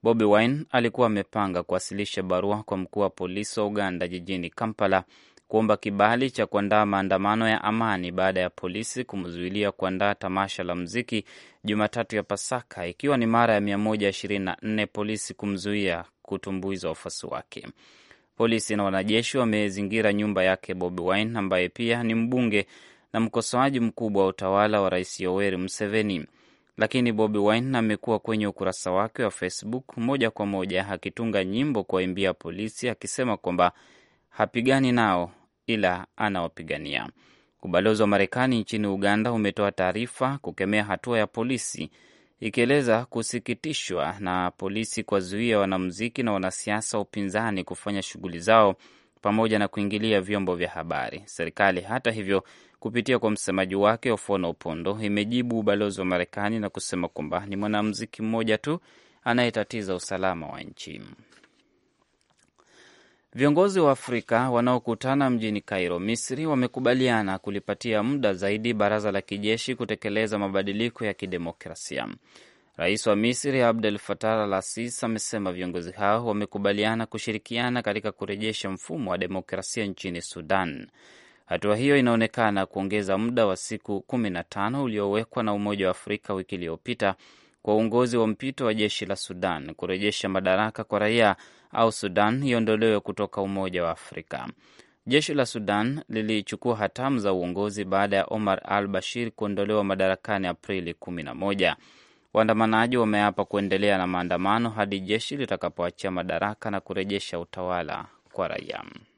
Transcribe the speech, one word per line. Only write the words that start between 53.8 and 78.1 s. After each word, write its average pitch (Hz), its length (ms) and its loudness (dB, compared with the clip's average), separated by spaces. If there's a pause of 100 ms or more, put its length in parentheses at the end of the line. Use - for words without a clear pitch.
Ofono 98 380 0
Opondo, 85 520 -4
imejibu 113 580 0
ubalozi 101 400 2
wa 92 60 -2
Marekani 101 540 0
na 104 100 -4
kusema 90 380 -4
kwamba 82 380 -4
ni 101 100 -8
mwanamuziki 104 640 -4
mmoja 110 360 0
tu 156 220 -4 (440)
anayetatiza 117 720 0
usalama 90 520 -4
wa - 140 -12
nchi. - 400 -16 (2250)
Viongozi 170 440 6
wa 147 120 8
Afrika 123 580 2
wanaokutana 127 800 2
mjini 110 320 0
Cairo, 87 380 0
Misri, 117 460 -4
wamekubaliana 123 960 2
kulipatia 104 640 -2
muda 123 300 2
zaidi 104 400 0
baraza 104 380 2
la 98 100 -2
kijeshi 110 540 -2
kutekeleza 107 640 -2
mabadiliko 101 640 -2
ya 101 80 -2
kidemokrasia. 82 920 -8 (720)
Rais 98 300 2
wa 104 80 6
Misri, 123 460 2
Abdel 110 360 2
Fattah 110 460 -2
al-Sisi, 104 640 -4
amesema 107 460 -4
viongozi 90 400 -6
hao 104 340 2
wamekubaliana 104 800 0
kushirikiana 117 760 -4
katika 104 300 -2